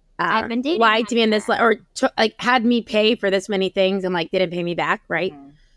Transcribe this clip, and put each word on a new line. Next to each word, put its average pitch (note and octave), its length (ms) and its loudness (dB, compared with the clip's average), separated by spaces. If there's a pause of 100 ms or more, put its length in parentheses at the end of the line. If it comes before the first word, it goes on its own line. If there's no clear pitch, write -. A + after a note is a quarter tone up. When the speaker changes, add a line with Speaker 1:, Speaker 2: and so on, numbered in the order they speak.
(180)
Speaker 1:
uh, F3 100 -2
Speaker 2:
I've A3 200 0
been A#3 120 -4
dating C#4 200 -2
Speaker 1:
lied A3+ 220 4
Speaker 2:
him A3 40 -4
Speaker 1:
to A#3+ 80 -4
me A#3 80 2
in A3 80 2
this, G#3+ 160 0
Speaker 2:
for A#3 60 0
Speaker 1:
li-, G3 80 0
or A3 140 4 (200)
t-, - 120 -2 (120)
like, A3 220 0
had A#3+ 240 0
me A#3+ 180 2
pay A3 320 2
for G3+ 160 -2
this F#3+ 180 0
many F#3+ 200 0
things F#3+ 360 0
and, F#3 80 -2
like, E3 200 -4
didn't F#3 180 0
pay F3 120 -6
me F3 120 -4
back," E3 340 -2
right? F3 240 -4
Speaker 3:
Mm-hmm. C#3 180 -20 (260)